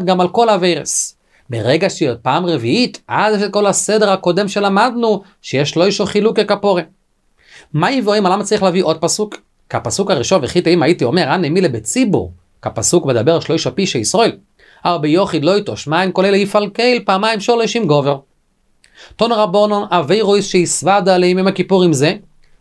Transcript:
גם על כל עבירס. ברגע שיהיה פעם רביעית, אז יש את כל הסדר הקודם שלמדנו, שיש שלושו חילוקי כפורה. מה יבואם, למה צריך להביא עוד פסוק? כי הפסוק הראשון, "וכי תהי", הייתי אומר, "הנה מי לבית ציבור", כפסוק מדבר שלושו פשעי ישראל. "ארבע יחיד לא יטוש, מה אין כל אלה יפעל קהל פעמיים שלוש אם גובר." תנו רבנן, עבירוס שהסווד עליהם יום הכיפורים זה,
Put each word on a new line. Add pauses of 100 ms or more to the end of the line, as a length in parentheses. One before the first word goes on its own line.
גם
על
כל
עבירס. (320)
ברגע
שיהיה
פעם
רביעית,
אז
יש
את
כל
הסדר
הקודם
שלמדנו, (200)
שיש
שלושו
חילוקי
כפורה. (920)
מה
יבואם,
למה
צריך
להביא
עוד
פסוק? (340)
כי
הפסוק
הראשון,
"וכי
תהי",
הייתי
אומר,
"הנה
מי
לבית
ציבור", (300)
כפסוק
מדבר
שלושו
פשעי
ישראל. (540)
"ארבע
יחיד
לא
יטוש,
מה
אין
כל
אלה
יפעל
קהל
פעמיים
שלוש
אם
גובר." (960)
תנו
רבנן,
עבירוס
שהסווד
עליהם
יום
הכיפורים
זה, (460)